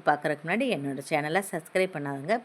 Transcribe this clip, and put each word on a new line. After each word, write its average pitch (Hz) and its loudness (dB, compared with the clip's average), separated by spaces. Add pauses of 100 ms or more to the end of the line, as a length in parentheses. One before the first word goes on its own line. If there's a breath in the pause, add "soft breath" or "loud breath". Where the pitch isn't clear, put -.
பார்க்குறதுக்கு 147 2
முன்னாடி 214 0
என்னோட 139 -4
சேனலை 156 2 (120)
சப்ஸ்கிரைப் 185 0
பண்ணாதவங்க 143 -2